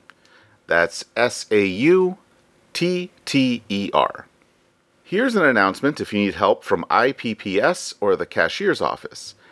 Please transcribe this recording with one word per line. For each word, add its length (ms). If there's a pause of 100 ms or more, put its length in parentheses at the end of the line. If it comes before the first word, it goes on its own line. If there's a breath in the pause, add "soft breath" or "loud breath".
(680 soft breath)
That's 360 (140)
S 340
A 140
U 520 (540)
T 380 (160)
T 420
E 260
R. 320 (760)
Here's 320
an 80
announcement 560
if 140
you 60
need 160
help 280
from 260
I 220
P 240
P 240
S 400
or 160
the 120
cashier's 520
office. 560 (160 loud breath)